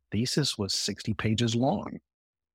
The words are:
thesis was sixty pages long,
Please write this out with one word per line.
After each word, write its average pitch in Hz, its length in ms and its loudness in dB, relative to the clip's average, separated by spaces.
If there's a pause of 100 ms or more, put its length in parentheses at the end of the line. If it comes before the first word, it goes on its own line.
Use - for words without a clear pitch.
(120)
thesis 127 460 2
was 98 160 0
sixty - 400 -2
pages 110 420 2
long, 131 420 0 (560)